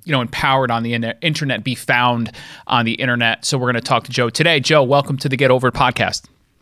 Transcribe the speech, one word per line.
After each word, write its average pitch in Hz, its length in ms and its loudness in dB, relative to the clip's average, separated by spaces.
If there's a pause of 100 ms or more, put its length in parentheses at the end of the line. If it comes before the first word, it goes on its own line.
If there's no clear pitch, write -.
you 160 80 -4
know, 131 80 2
empowered 135 500 0
on 117 120 0
the 117 100 -4
in-, 117 280 -4
internet, 143 420 -2
be 123 120 -4
found 123 560 0 (360)
on 120 180 2
the 113 80 0
internet. 120 500 -2
So 143 140 -2
we're 123 100 -2
gonna 120 140 -2
talk 120 240 -2
to 131 60 -12
Joe 120 180 0
today. 160 320 0
Joe, 147 220 4
welcome 139 340 0
to 147 100 -4
the 131 80 -4
Get 135 160 2
Over 127 180 2
It - 40 -2
podcast. 117 540 0 (340)